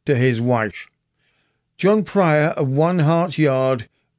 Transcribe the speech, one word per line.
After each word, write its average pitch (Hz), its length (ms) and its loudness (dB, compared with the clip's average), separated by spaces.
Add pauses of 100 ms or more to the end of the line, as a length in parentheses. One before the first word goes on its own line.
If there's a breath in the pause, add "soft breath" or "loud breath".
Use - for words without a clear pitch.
to 143 100 0
his 123 240 0
wife. 117 480 -4 (880)
John 202 300 0
Pryor 156 460 2
of 139 180 -2
One 165 300 0
Hart 165 380 0
Yard, 131 520 0 (300)